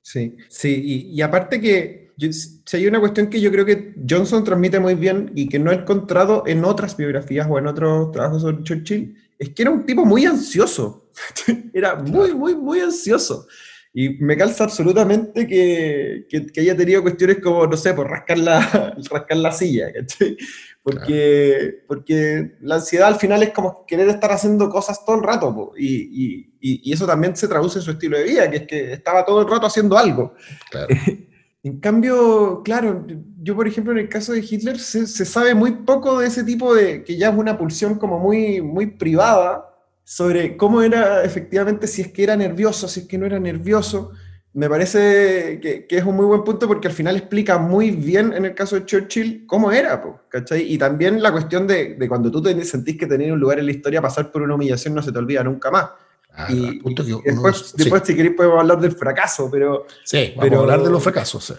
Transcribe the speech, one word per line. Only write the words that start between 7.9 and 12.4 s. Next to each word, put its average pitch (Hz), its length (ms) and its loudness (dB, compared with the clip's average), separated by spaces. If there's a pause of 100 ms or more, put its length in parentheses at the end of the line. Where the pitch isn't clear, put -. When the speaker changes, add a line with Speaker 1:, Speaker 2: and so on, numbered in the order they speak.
Speaker 1:
trabajos 156 300 -2
sobre 160 220 -2
Churchill, 170 520 -6 (220)
es 135 120 -10
que - 120 -6
era 269 100 2
un 277 140 0
tipo 254 200 2
muy 233 200 6
ansioso. - 880 0 (340)
<laughs> - 280 -2
Era 185 220 0
muy, 147 160 -6
Speaker 2:
Claro. 359 260 2
Speaker 1:
muy, 320 180 0